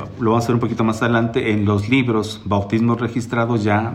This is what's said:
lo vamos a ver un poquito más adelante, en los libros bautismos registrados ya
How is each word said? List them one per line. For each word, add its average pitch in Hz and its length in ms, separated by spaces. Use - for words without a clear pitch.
lo 110 120
vamos 117 120
a - 60
ver 120 60
un 113 40
poquito 113 240
más 110 180
adelante, 117 520
en 107 100
los 101 240
libros 117 560
bautismos 113 560
registrados 117 640
ya 107 320